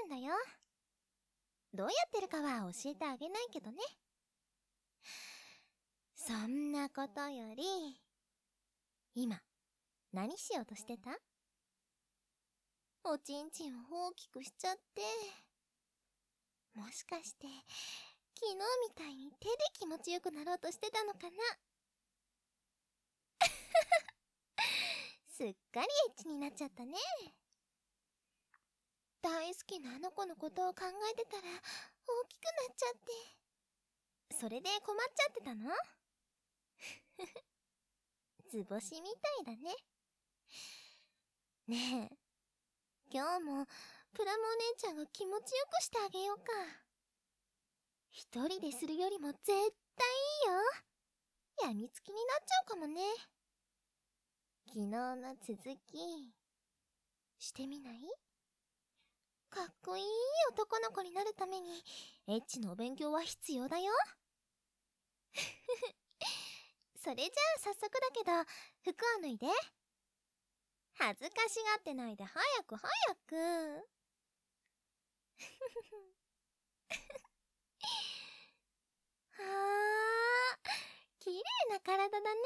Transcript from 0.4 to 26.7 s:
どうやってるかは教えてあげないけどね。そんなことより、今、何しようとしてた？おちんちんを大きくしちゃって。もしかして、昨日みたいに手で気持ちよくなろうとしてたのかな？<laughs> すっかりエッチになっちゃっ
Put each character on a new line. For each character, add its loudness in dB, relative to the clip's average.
ど -4
う 2
や 4
っ -20
て 2
る 0
か 0
は 0
教 -4
え -6
て -4
あ -2
げ -6
な -2
い -2
け -6
ど -8
ね。 -8
そ -4
ん 0
な 2
こ -4
と -4
よ -6
り、 -2
今、 0
何 -2
し -4
よ 0
う -8
と -14
し -12
て -8
た？ -10
お 2
ち -6
ん -12
ち -6
ん -8
を -2
大 -6
き -18
く -10
し -12
ち -6
ゃ 2
っ -4
て。 -4
も -12
し -10
か -6
し -14
て、 -14
昨 0
日 2
み -12
た -8
い -8
に -10
手 -4
で 4
気 -6
持 -2
ち -4
よ 0
く -2
な -6
ろ 2
う 0
と -2
し -10
て -2
た 2
の -2
か -10
な？ -14
<laughs> 4
す -6
っ -2
か 0
り 4
エ 6
ッ -10
チ -14
に -4
な -2
っ -6
ち -6
ゃ -4
っ -10